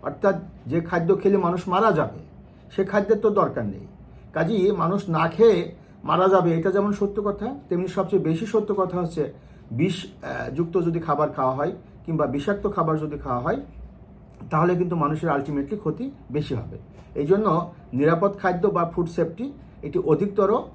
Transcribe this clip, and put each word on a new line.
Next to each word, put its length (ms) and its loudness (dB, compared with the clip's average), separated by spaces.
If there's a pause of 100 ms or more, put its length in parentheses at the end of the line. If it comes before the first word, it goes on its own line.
অর্থাৎ 340 0 (320)
যে 140 0
খাদ্য 360 2
খেলে 200 2
মানুষ 300 0
মারা 240 4
যাবে, 280 0 (520)
সে 120 0
খাদ্যের 340 2
তো 120 4
দরকার 360 0
নেই। 220 -8 (460)
কাজেই 380 2
মানুষ 380 -2
না 180 0
খেয়ে 480 4 (280)
মারা 240 4
যাবে, 320 6
এটা 120 0
যেমন 220 2
সত্য 280 -2
কথা, 340 -4 (140)
তেমনি 180 -2
সবচেয়ে 360 0
বেশি 220 -2
সত্য 320 0
কথা 240 -2
হচ্ছে 320 -4 (380)
বিষ, 340 -2 (180)
আহ, 260 -8
যুক্ত 320 -2
যদি 180 0
খাবার 300 0
খাওয়া 260 -2
হয় 160 -2 (340)
কিংবা 200 0
বিষাক্ত 420 -2
খাবার 320 0
যদি 180 -6
খাওয়া 220 -4
হয়, 180 -2 (920)
তাহলে 260 2
কিন্তু 200 0
মানুষের 340 0
ultimately 480 -2
ক্ষতি 340 -6 (200)
বেশি 240 -4
হবে। 220 -8 (380)
এই 100 -2
জন্য 460 2 (220)
নিরাপদ 440 2
খাদ্য 300 0
বা 280 0
ফুড 120 0
সেফটি 460 -4 (280)
এটি 180 -4
অধিকতর 640 2 (120)